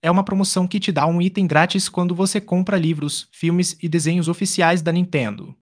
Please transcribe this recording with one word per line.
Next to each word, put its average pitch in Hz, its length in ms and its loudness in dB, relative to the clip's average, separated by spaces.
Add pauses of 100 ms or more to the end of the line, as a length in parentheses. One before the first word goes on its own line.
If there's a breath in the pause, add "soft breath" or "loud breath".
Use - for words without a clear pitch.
É 160 80 0
uma 185 120 4
promoção 190 440 0
que 165 140 -2
te - 120 -4
dá 147 140 2
um 170 140 2
item 185 260 0
grátis 165 420 2
quando 180 260 -2
você 190 260 0
compra 185 360 0
livros, 156 560 -2
filmes 175 500 0
e 175 60 -4
desenhos 165 400 0
oficiais 175 540 0
da 165 100 0
Nintendo. 156 640 -2 (120)